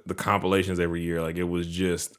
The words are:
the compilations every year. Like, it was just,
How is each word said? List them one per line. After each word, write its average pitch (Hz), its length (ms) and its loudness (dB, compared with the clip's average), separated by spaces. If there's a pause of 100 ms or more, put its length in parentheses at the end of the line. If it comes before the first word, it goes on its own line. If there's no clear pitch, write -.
the - 80 -6
compilations 95 680 2
every 85 220 0
year. 85 200 -2
Like, 82 160 -4
it 87 80 0
was 87 200 0
just, 87 540 -2